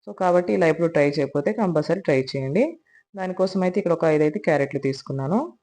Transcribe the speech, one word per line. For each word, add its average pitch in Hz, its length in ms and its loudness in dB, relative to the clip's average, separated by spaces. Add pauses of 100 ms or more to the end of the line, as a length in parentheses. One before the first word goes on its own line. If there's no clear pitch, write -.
So, - 140 -18
కాబట్టి 180 400 2
ఇలా 175 140 4
ఎప్పుడు 160 200 2
ట్రై 151 200 2
చేయకపోతే 143 440 -2
కంపల్సరీ 180 500 0
ట్రై 139 220 2
చేయండి. 139 400 0 (500)
దానికోసం 185 480 -2
అయితే 185 160 0
ఇక్కడ 170 160 0
ఒక 165 120 0
ఐదైతే 151 340 2
క్యారెట్లు 143 420 0
తీసుకున్నాను. 135 580 -4 (220)